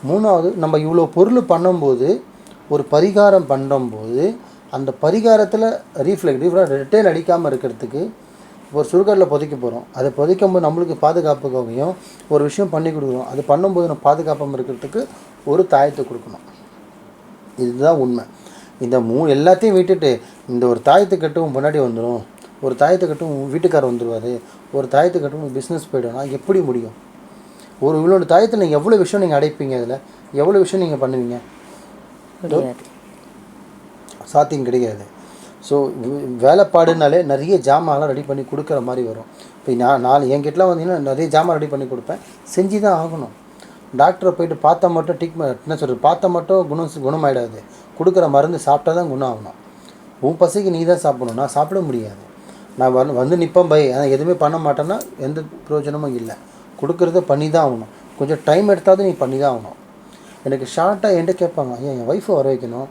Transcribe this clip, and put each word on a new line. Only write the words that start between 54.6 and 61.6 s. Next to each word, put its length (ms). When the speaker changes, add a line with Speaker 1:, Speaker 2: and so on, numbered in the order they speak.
Speaker 1:
எந்த 220
பிரயோஜனமும் 460
இல்ல. 200
கொடுக்குறத 380
பண்ணி 300
தான் 200
ஆகணும். 500
கொஞ்சம் 260
டைம் 220
எடுத்தாவது 360
நீ 80
பண்ணி 280
தான் 160
ஆகணும். 220
எனக்கு 320
ஷார்ட்டா 300
என்கிட்ட 440
கேட்பாங்க, 280